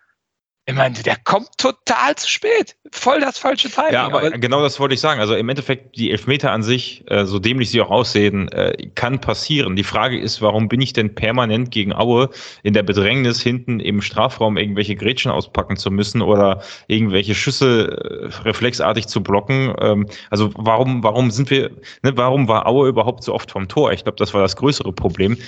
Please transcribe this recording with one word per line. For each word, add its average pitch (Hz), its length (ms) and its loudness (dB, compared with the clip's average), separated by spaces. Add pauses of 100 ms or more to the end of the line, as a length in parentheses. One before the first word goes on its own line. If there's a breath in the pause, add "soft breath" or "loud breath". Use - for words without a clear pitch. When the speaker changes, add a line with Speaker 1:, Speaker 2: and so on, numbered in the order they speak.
(680 soft breath)
Speaker 1:
ich 131 80 -6
meine, 131 280 2
der 98 220 -2
kommt 214 320 0
total 262 600 0
zu - 120 -6
spät. - 480 0 (160)
Voll 285 280 2
das 269 180 -2
falsche 269 320 0
Timing. 311 240 0
Speaker 2:
Ja, 123 100 2
aber 113 140 0
Speaker 1:
Aber 147 140 2
Speaker 2:
genau 123 280 0
das 147 180 0
wollte 135 160 2
ich 117 60 -4
sagen. 151 180 2
Also 107 160 2
im 110 140 -2
Endeffekt, 135 480 -6
die 117 140 -2
Elfmeter 131 420 0
an 110 100 -2
sich, 123 480 -4
äh, 101 140 2
so 98 140 -2
dämlich 113 320 0
sie 117 100 2
auch 87 100 2
aussehen, 104 640 2
äh, - 420 -4
kann 127 240 -2
passieren. 117 580 -2
Die 98 80 0
Frage 113 340 -2
ist, - 240 -6
warum 107 260 2
bin 123 140 2
ich - 100 -2
denn 107 220 0
permanent 117 560 0
gegen 101 240 -2
Aue 120 340 2 (360 loud breath)
in 104 100 2
der 104 80 4
Bedrängnis, 110 580 2
hinten 123 400 -2
im 101 220 -2
Strafraum 107 560 0
irgendwelche 101 360 -2
Grätschen 113 360 -2
auspacken 92 480 -4
zu - 120 -4
müssen 101 300 0
oder 101 420 2 (240 loud breath)
irgendwelche 101 480 2
Schüsse, - 960 0
äh, - 160 -14
reflexartig 110 600 0
zu - 160 -2
blocken? 104 580 0
Ähm, 104 260 2 (220 loud breath)
also 104 260 0
warum, 117 480 0
warum 113 280 2
sind 110 180 -2
wir, 135 220 0 (320 loud breath)
ne, 139 140 2
warum 127 300 2
war 110 200 2
Aue 131 240 4
überhaupt 117 340 0
so - 100 -2
oft - 160 -6
vorm 95 180 -6
Tor? 147 240 2
Ich 95 120 -6
glaub, - 140 -4
das 104 160 0
war 101 80 4
das 95 140 0
größere 127 360 0
Problem, 98 560 0